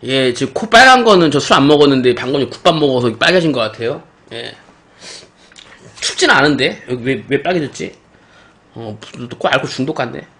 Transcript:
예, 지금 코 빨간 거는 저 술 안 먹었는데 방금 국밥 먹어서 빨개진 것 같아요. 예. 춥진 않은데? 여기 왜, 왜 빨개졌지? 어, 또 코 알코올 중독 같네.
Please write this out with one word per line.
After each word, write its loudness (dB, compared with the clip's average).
예, 0
지금 -6
코 -6
빨간 6
거는 4
저 2
술 0
안 4
먹었는데 4
방금 -4
국밥 0
먹어서 0
빨개진 0
것 -2
같아요. -6
예. -14
춥진 -2
않은데? 0
여기 -8
왜, -4
왜 -2
빨개졌지? -6
어, -12
또 -
코 -4
알코올 -2
중독 -6
같네. -8